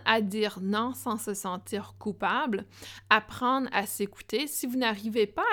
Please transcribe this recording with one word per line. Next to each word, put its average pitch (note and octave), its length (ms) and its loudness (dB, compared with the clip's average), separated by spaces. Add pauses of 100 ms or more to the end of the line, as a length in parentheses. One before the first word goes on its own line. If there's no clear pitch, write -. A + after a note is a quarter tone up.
à A3+ 160 4
dire G#3 400 0
non G#3+ 320 0
sans A3+ 240 -4
se G#3+ 160 -4
sentir G3 640 -6
coupable, G#3 680 -2 (440)
apprendre B3+ 600 2
à G3+ 160 2
s'écouter. - 580 -2
Si C#4+ 220 -4
vous B3 100 -2
n'arrivez A3 480 2
pas D#4 280 0